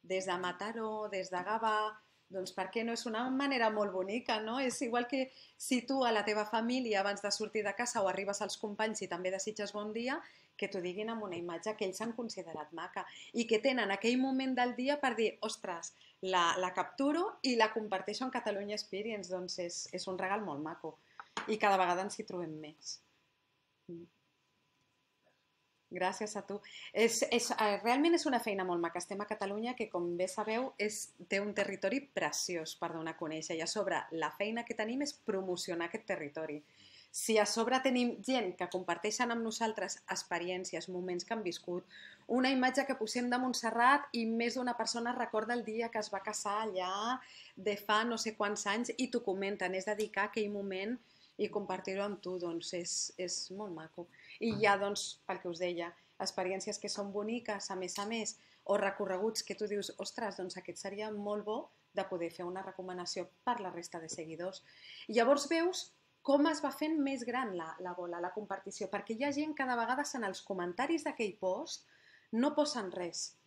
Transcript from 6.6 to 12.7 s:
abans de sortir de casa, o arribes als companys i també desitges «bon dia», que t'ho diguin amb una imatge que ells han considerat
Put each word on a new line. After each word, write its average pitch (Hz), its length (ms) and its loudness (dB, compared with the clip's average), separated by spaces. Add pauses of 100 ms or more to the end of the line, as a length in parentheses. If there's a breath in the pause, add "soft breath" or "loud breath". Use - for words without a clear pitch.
abans 202 260 0
de 202 80 2
sortir 214 320 0
de 196 80 0
casa, 233 320 0
o 180 60 6
arribes 196 340 -2
als - 160 -6
companys 214 400 -2
i 185 80 -4
també 185 240 0
desitges 208 400 -4
«bon 208 220 -4
dia», 254 240 -2 (340 loud breath)
que 196 160 -2
t'ho 190 160 -4
diguin 202 240 -2
amb 220 160 -4
una 175 140 -6
imatge 175 340 -4
que 208 160 -2
ells 202 160 -6
han 233 80 -4
considerat 165 640 -8